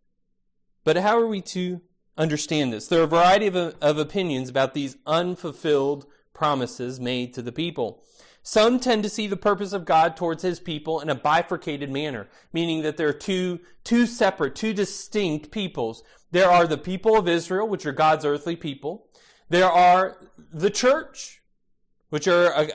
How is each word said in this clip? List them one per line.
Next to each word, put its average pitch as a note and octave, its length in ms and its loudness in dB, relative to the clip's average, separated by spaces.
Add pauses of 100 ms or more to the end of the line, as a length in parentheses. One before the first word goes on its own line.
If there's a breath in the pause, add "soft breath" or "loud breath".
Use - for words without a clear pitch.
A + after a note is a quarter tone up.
(840)
but D#3 120 2
how G#3 220 2
are A#3 80 2
we G#3 160 -6
to F3+ 400 -8 (340)
understand D3+ 560 -2
this? G#2+ 160 -10
There E3 120 4
are E3 40 4
a - 20 0
variety F3+ 400 4
of, F3+ 100 -2
of D#3 420 0
opinions D3+ 500 -4
about C3 240 0
these C#3 240 -8 (100)
unfulfilled D3+ 1000 -2 (260 soft breath)
promises C3 680 -4
made B2 360 -4
to B2 80 -10
the A#2+ 100 -8
people. D3+ 500 -6 (400 soft breath)
Some A#3 380 2
tend A#3 220 0
to G3+ 80 -4
see G#3+ 160 -6
the G3 100 -4
purpose G3+ 380 -2
of F3+ 100 -6
God E3 320 4
towards E3 260 -4
his F3+ 160 -4
people D#3+ 420 -6
in D3+ 100 -6
a C#3 40 0
bifurcated D3+ 760 -2
manner, C3+ 380 -6 (220 soft breath)
meaning E3 300 -2
that D3+ 160 -4
there D#3 120 0
are C#3+ 40 0
two, F3+ 480 -4 (240 soft breath)
two A#3 220 2
separate, F#3+ 480 0
two A3 180 -4
distinct F#3+ 800 -4
peoples. D3 520 -6 (280 soft breath)
There F3+ 180 4
are F3 180 6
the D3+ 120 -2
people G3+ 400 2
of F3 100 2
Israel, F3+ 400 -2
which G3 160 -6
are D3 80 -2
God's D#3 320 2
earthly D3 320 -2
people. D#3 520 -10 (420 soft breath)
There F3+ 180 4
are F3+ 480 6 (340)
the D#3+ 200 0
church, - 720 -2 (680)
which D3+ 180 -4
are F3 260 4
a, D3+ 220 0